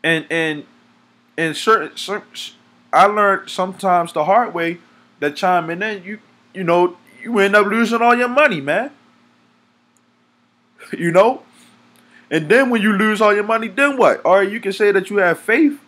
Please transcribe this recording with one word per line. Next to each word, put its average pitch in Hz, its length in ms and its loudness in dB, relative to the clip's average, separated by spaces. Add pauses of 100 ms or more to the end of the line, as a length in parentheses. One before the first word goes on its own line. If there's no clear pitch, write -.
And, 160 260 -2
and, 160 340 -4 (720)
and 160 200 -4
certain, 214 400 0
cer-, 196 260 -10 (680)
I 175 140 4
learned 202 440 0
sometimes 185 640 -2
the 151 120 -2
hard 202 300 2
way 170 240 -4 (420)
that 147 140 -4
chiming 175 480 -2
in, 208 220 -8
you, 214 140 -14 (360)
you 185 80 -10
know, 175 340 2 (260)
you 226 160 -4
end 196 180 2
up 208 100 4
losing 226 360 0
all 240 120 4
your 247 140 0
money, 247 320 2
man. 175 360 -4
<laughs> - 20 -20 (1900)
You 170 180 -4
know? 208 320 2 (880)
And 156 180 -4
then 247 200 4
when 226 140 0
you 214 100 0
lose 208 280 0
all 208 140 4
your 208 100 -2
money, 226 240 -4
then 269 280 -2
what? 165 280 4
Or 190 180 4
you 208 180 -4
can 196 120 -6
say 208 200 0
that 190 180 -2
you 208 60 -4
have 175 220 2
faith 285 500 0